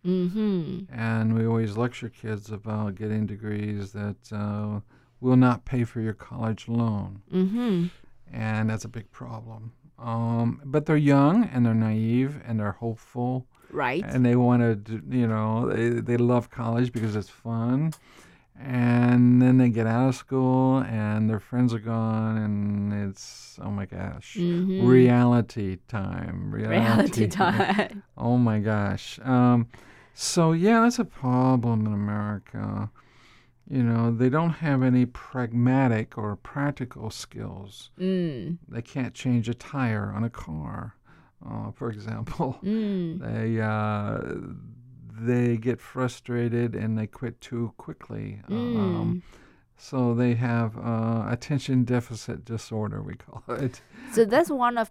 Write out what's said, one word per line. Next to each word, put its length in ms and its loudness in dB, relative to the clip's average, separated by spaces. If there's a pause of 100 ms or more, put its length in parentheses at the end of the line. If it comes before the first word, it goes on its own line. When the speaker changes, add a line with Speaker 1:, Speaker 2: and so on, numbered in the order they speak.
Speaker 1:
Mm-hmm. 840 -2
Speaker 2:
And 440 0
we 100 2
always 320 0
lecture 320 -4
kids 420 -8
about 440 -6
getting 300 -2
degrees 680 -6
that, 240 -6 (160)
uh, 480 -4 (400)
will 160 6
not 260 6
pay 220 -2
for 160 -8
your 120 -4
college 540 -6
loan. 540 -2 (120)
Speaker 1:
Mm-hmm. 520 0 (460)
Speaker 2:
And 380 -2
that's 160 -4
a 40 -12
big 220 -12
problem. 600 -14 (260)
Um, 680 -2
but 200 0
they're 120 4
young 480 6
and 200 2
they're 80 4
naive 720 0
and 140 -4
they're 140 -2
hopeful. 760 -6 (240)
Speaker 1:
Right. 320 -2
Speaker 2:
And 220 2
they 100 4
wanna 400 4
do, 340 -10
you 180 0
know, 420 0
they, 200 0 (120)
they 160 0
love 340 2
college 400 -2
because 240 -2
it's 140 -6
fun. 640 -2 (680)
And 800 6
then 160 8
they 120 6
get 180 0
out 220 2
of 60 0
school 640 2
and 500 0
their 100 0
friends 340 0
are 60 -4
gone 580 -2
and 720 -2
it's, 520 -16
oh 100 -6
my 140 -4
gosh, 520 -10
Speaker 1:
Mm-hmm. 480 0
Speaker 2:
reality 920 6 (100)
time, 640 -6
Speaker 1:
Reality 760 2
Speaker 2:
reality. 20 2
<laughs> 180 0
Speaker 1:
time. 580 0 (140)
Speaker 2:
Oh 200 2
my 220 4
gosh. 640 -2
Um, 440 4 (460)
so 400 2
yeah, 280 4
that's 180 4
a 60 -2
problem 800 2
in 80 -2
America. 960 -6 (800)
You 140 0
know, 280 2
they 180 2
don't 200 2 (180)
have 160 2
any 220 4
pragmatic 1120 0
or 180 -4
practical 760 -8
skills. 880 -14
Speaker 1:
Mm. 580 -4 (100)
Speaker 2:
They 140 -10
can't 320 -6
change 340 0
a 60 -4
tire 600 -4
on 120 -4
a 40 -4
car, 680 -10 (500)
uh, 260 -10
for 200 -8
example. 720 -6
Speaker 1:
Mm. 580 -4
Speaker 2:
They, 400 -2
uh, 720 -2 (840)
they 360 2
get 240 -4
frustrated 920 -2
and 220 -2
they 80 -2
quit 360 -10
too 360 -6
quickly. 720 -12
Um, 60 -4
Speaker 1:
Mm. 640 -2 (560)
Speaker 2:
so 380 0
they 200 4
have, 420 -2
uh, 520 -2
attention 540 0
deficit 640 -4
disorder, 580 -6
we 120 -12
call 280 -20 (120)
it. 260 -6 (320)
Speaker 1:
So 120 6
that's 240 2
one 300 0
of 120 -2